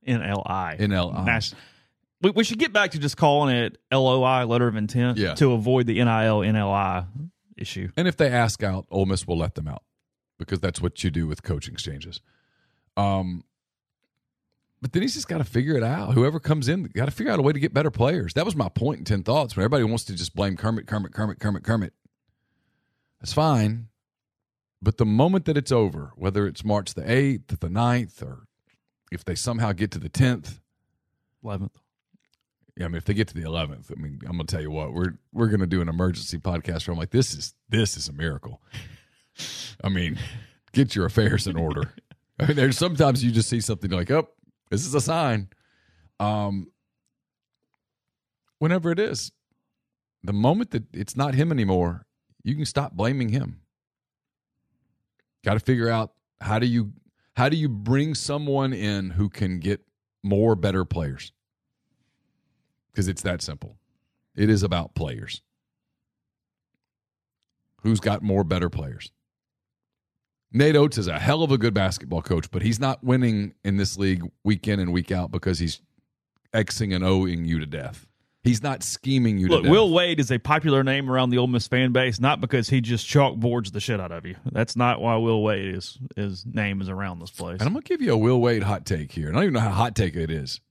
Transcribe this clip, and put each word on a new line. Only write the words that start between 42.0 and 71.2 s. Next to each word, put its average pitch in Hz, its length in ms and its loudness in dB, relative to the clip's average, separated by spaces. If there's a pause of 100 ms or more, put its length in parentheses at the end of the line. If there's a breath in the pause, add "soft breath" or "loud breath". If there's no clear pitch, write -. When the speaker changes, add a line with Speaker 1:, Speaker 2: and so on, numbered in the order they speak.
Speaker 2:
<laughs> - 220 -20
I 151 100 2
mean, 151 80 2
there's 135 200 4
sometimes 147 480 2
you 120 60 4
just 110 180 2
see 120 120 -2
something 104 300 -4
like, 87 200 -2
"Oh, 156 180 2 (420)
this 101 140 -2
is 139 100 -8
a 147 60 2
sign." 131 480 -2 (720)
Um, 101 520 -2 (1900)
whenever 165 320 2
it 170 80 0
is, 202 340 -4 (880)
the 95 120 -4
moment 147 380 0
that 110 200 -4
it's - 240 -8
not 135 180 -2
him 151 180 2
anymore, 92 520 0 (380)
you 131 120 -2
can 151 120 -4
stop - 260 -4
blaming 123 380 -2
him. 107 300 -4 (1800)
Gotta 107 160 2
figure 117 300 2
out 113 240 -2 (260)
how 107 180 0
do 120 80 2
you, 117 260 0 (440)
how 131 140 4
do 156 60 0
you 156 120 0
bring 127 460 0
someone 139 580 -2
in 101 380 -2
who 95 180 0
can 92 320 -2
get 98 220 -2 (420)
more 104 320 4
better 92 280 0
players? 73 460 -6 (1600)
'Cause 95 140 0
it's 85 140 -6
that 90 200 -4
simple. - 340 -14 (600)
It 104 120 4
is 104 140 6
about 87 320 -2
players. 64 480 -8 (2500)
Who's 110 180 2
got 107 220 0
more 101 220 2
better 87 260 0
players? - 400 -8 (1400)
Nate 147 240 6
Oates 147 220 4
is 95 100 -2
a 80 100 -4
hell 135 240 2